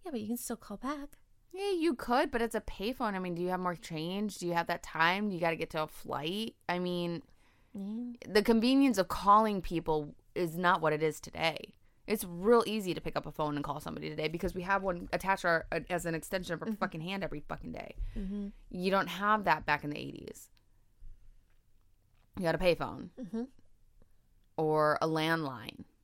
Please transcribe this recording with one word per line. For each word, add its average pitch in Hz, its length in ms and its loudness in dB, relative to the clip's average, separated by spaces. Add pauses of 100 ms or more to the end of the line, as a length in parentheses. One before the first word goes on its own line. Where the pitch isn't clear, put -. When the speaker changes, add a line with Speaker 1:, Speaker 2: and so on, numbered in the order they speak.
Speaker 1:
Yeah, 359 80 -8
but 240 80 -4
you 214 80 -6
can 240 100 -2
still - 200 -6
call - 200 -12
back. 285 420 -8 (320)
Speaker 2:
Yeah, 392 200 -4
you 339 220 2
could, 247 380 2
but 226 100 0
it's 233 140 -2
a 214 60 0
payphone. 220 520 -4
I 190 60 -2
mean, 180 160 -4
do 170 80 -4
you 180 60 0
have 185 100 0
more 180 160 -2
change? 180 640 -6
Do 175 80 -4
you 175 60 0
have 170 140 2
that 170 140 -2
time? 180 480 2
Do 190 60 -2
you 165 60 -2
gotta 165 140 2
get 160 160 -6
to 156 120 -2
a 156 40 -4
flight? 165 680 -6 (120)
I 180 120 0
mean, 175 420 -2 (520)
Speaker 1:
Yeah. 220 400 -8 (140)
Speaker 2:
the 202 140 6
convenience 240 560 6
of 180 120 2
calling 202 520 6
people 156 540 -2 (180)
is 165 240 -2
not 180 240 4
what 156 120 4
it 151 100 0
is 151 160 0
today. 160 560 -4 (340)
It's 214 180 0
real 196 400 4
easy 202 280 -2
to - 40 -6
pick - 160 -6
up 147 120 -2
a 151 40 -10
phone 147 240 -2
and 147 80 -4
call 147 160 -6
somebody 156 300 -8
today 156 180 -4
because 175 280 -4
we 180 80 -6
have 196 200 0
one 180 300 -4
attached 190 320 0
our, 165 260 2
uh, - 80 -2 (120)
as 175 140 -2
an 165 100 -2
extension 175 400 -6
of 151 60 -8
our 160 60 -6
Speaker 1:
Mm-hmm. 220 100 -4
Speaker 2:
fucking 185 240 -6
hand 190 220 -6
every 151 240 -6
fucking - 240 -10
day. - 240 -12 (220)
Speaker 1:
Mm-hmm. 202 300 -6 (240)
Speaker 2:
You 180 200 0
don't 190 160 2
have 202 380 0
that 156 200 2
back 147 200 0
in 147 60 -4
the 147 80 -6
eighties. - 500 -12 (1900)
You 185 100 -2
had 160 80 2
a - 20 -2
payphone. 151 520 0 (120)
Speaker 1:
Mm-hmm. 226 220 -6 (1120)
Speaker 2:
Or 151 440 6
a 165 60 2
landline. 156 760 0 (180)